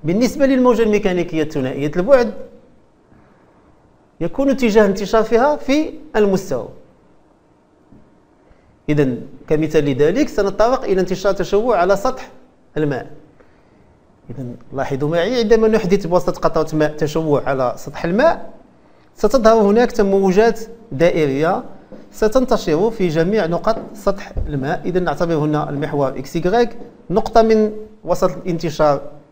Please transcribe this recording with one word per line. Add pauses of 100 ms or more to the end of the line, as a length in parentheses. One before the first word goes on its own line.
بالنسبة
للموجة
الميكانيكية
ثنائية
البعد، (1900)
يكون
اتجاه
انتشافها
في (220)
المستوى. (2250)
إذن (280)
كمثال
لذلك،
سنتطرق
إلى
انتشار
تشوع
على
سطح (460)
الماء. (1200)
إذن (160)
لاحظوا
معي،
عندما
نحدث
بواسطة
قطرة
ماء
تشوع
على
سطح
الماء، (640)
ستظهر
هناك
تموجات (320)
دائرية (480)
ستنتشر
في
جميع
نقط (180)
سطح (140)
الماء.
إذن
نعتبر
هنا
المحور
إكس
إكغيك، (340)
نقطة
من (320)
وسط
الانتشار (300)